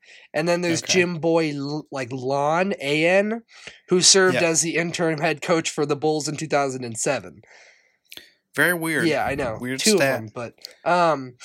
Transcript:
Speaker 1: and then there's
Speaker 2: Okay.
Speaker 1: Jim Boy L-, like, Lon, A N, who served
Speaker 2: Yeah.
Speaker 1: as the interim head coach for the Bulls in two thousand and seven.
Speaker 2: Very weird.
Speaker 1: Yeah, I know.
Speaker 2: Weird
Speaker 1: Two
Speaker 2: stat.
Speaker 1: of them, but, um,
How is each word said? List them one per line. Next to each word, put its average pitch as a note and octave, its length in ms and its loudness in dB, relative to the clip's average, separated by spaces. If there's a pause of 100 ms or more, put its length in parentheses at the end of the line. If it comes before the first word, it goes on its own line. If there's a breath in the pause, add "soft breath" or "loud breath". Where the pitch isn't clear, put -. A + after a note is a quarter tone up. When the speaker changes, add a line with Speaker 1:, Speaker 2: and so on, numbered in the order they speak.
(340 loud breath)
Speaker 1:
and D#3+ 140 0
then F3 140 2
there's E3+ 220 0
Speaker 2:
Okay. - 100 -2
Speaker 1:
Jim F3+ 260 2
Boy D#3+ 360 2
L-, C#3+ 360 -6
like, C3+ 200 -8
Lon, C#3+ 720 0
A D3+ 260 2
N, G#3 360 2 (460 loud breath)
who F3+ 120 4
served F#3 340 6
Speaker 2:
Yeah. E3 140 2
Speaker 1:
as D#3+ 120 0
the E3 140 -2
interim D#3+ 460 -2
head D#3 200 -2
coach E3 280 0
for D3+ 160 -2
the C#3+ 100 -2
Bulls D3+ 320 -2
in - 100 -6
two D#3 100 -8
thousand C3+ 360 -2
and A#2 140 -8
seven. G#2 440 -4 (1120 loud breath)
Speaker 2:
Very D#3+ 200 2
weird. D#3+ 320 -2
Speaker 1:
Yeah, C3 180 0
I C3 80 -2
know. B2+ 260 -4
Speaker 2:
Weird B2+ 200 -6
Speaker 1:
Two G#3 180 4
Speaker 2:
stat. C3+ 240 2
Speaker 1:
of - 0 -
them, A2 140 -12
but, A#2 180 -10 (360 loud breath)
um, D#3 560 2